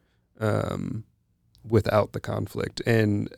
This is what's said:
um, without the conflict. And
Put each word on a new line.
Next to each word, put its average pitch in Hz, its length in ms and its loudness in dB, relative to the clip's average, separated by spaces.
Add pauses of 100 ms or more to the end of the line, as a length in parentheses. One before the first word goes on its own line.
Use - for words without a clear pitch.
(400)
um, 107 640 -2 (600)
without 107 500 2
the 110 60 -6
conflict. - 680 -6
And 107 520 2